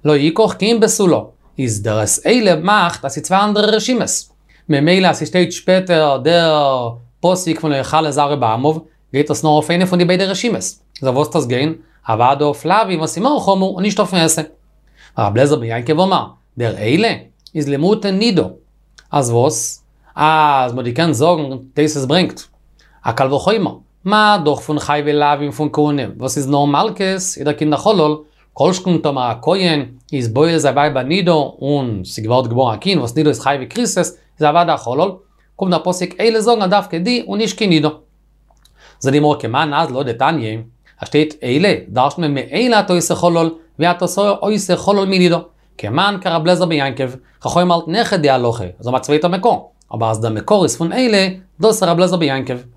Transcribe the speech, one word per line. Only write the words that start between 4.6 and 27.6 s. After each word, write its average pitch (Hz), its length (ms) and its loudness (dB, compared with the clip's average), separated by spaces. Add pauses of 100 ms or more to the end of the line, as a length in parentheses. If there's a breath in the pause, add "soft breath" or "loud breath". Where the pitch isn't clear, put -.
ממילא, 170 380 4
אז 156 100 2
זי 156 80 -6
שטייט 180 260 0
שפעטער, 170 680 2
דער 147 720 2 (300)
פסוק 175 400 0
פון 156 120 -2
לא 143 40 0
יחלל 151 360 0
זר 143 240 0
בעמו, 131 500 0 (280 soft breath)
גייט 147 140 0
דאס 147 160 -4
נאר 156 80 2
אויף 151 180 2
איינע 175 160 2
פון 180 140 0
די 175 60 4
ביידע 180 200 2
רשימות. 190 360 -2 (400)
אזוי 131 120 0
וואס 151 200 0
דאס 147 140 0
גיין? 135 280 -2 (320 soft breath)
אבער 120 260 2
דא 147 120 0
אויף 147 200 -4
לאו, 190 320 0
וואס 156 160 -4
זיי 175 100 -4
מאכן, 262 280 0
און 190 320 0
נישט 208 160 0
אויף 190 140 -2
עשה. 160 280 0 (760 soft breath)
רבי 104 220 0
אליעזר 143 160 4
בן 117 80 -6
יעקב 120 360 -2
אמר, 180 260 2 (320)
דער 110 200 -2
אלה 156 360 0 (420)
איז 143 140 -4
למותן 196 460 0
נידו. 190 340 0 (640)
אז 131 200 0
וואס? - 540 0 (300 soft breath)
אז 147 580 2
מיר 120 180 -4
קענען 160 220 0
זאגן, 160 280 2 (340)
דאס 151 220 0
עס 135 80 -4
ברענגט. 170 360 0 (640 soft breath)
א - 80 -2
קל 135 220 0
וחומר. 185 380 0 (320)
מה 208 420 4
דאך 147 140 0
פון 151 200 -4
חייבי 147 340 0
לאו 147 380 0
פון 151 220 -4
כהונה? 147 300 0 (140)
וואס 127 200 -6
איז 135 120 -4
נאר 143 160 2
מלכות, 175 360 0 (360)
אין 139 80 -8
דער 147 80 0
קידנא 151 240 0